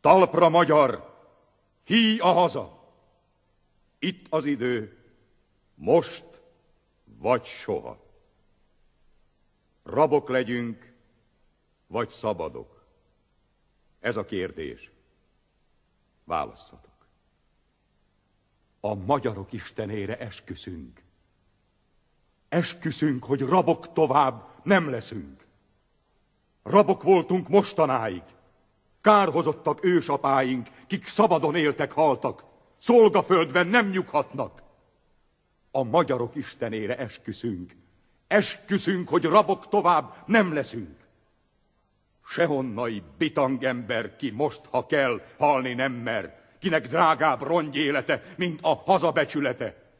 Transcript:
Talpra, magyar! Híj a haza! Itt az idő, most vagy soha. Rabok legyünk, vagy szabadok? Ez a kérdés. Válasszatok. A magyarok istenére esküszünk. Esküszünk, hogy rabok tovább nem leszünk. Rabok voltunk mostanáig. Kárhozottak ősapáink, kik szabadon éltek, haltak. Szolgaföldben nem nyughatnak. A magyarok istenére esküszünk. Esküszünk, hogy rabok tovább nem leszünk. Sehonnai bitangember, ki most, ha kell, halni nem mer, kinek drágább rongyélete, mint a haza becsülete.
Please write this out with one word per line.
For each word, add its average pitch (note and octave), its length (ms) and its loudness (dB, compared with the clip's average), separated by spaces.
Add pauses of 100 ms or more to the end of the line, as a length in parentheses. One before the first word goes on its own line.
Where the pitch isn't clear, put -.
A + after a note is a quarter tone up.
Talpra, E3+ 480 6
magyar! D3+ 680 2 (680)
Híj A3 340 2
a F3 80 0
haza! E3 680 0 (1040)
Itt F3+ 300 -8
az D#3 160 -2
idő, B2 540 -4 (760)
most - 680 -2 (600)
vagy A2+ 400 -2
soha. A#1+ 540 -8 (1800)
Rabok D3 460 0
legyünk, A#2+ 640 -6 (960)
vagy - 240 -6
szabadok? E2 760 -8 (1160)
Ez A2+ 160 -6
a G2+ 80 -8
kérdés. E2 680 -10 (1300)
Válasszatok. - 840 -10 (1700)
A G#2 140 -4
magyarok G#2 580 -4
istenére G#2 680 -10
esküszünk. - 840 -16 (1500)
Esküszünk, D3+ 760 -2
hogy C3+ 160 -2
rabok E3+ 520 0
tovább C3+ 680 0
nem E3+ 280 2
leszünk. G2 580 -12 (1120)
Rabok G3+ 400 4
voltunk F3+ 460 2
mostanáig. C3 720 0 (800)
Kárhozottak D#3+ 840 2
ősapáink, C3+ 840 0 (180)
kik - 200 -6
szabadon D#3+ 480 2
éltek, D3+ 380 0
haltak. C#3 520 0 (320)
Szolgaföldben F#3 880 4
nem G#3+ 220 2
nyughatnak. D3+ 760 -4 (1080)
A C3+ 120 -2
magyarok B2+ 520 -2
istenére A2 640 -6
esküszünk. G2+ 800 -10 (500)
Esküszünk, G3 840 0
hogy E3+ 160 0
rabok G3 440 2
tovább E3+ 460 2 (120)
nem G3 260 2
leszünk. B2 440 -6 (1300)
Sehonnai B2 760 -4 (160)
bitangember, B2+ 1000 -2
ki B2+ 140 -6
most, B2+ 300 -4 (100)
ha B2 160 -4
kell, C3 360 0 (160)
halni C3 360 0
nem C3 180 -2
mer, A2+ 460 -6 (200)
kinek D#3+ 280 -2
drágább D#3 560 2
rongyélete, D3 800 -2 (140)
mint E3+ 260 -6
a D#3 220 0
haza E3+ 280 2
becsülete. C#3 880 -4